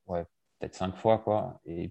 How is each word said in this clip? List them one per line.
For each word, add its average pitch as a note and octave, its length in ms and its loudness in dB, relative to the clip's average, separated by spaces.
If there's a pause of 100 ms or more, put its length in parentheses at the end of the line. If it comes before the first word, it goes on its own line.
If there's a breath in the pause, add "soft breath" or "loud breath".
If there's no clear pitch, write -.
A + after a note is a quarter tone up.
ouais, F2 180 -2 (340)
peut-être - 160 -6
cinq F#2 220 -2
fois, A2 220 6
quoi. G#2+ 480 0
Et F2 240 -4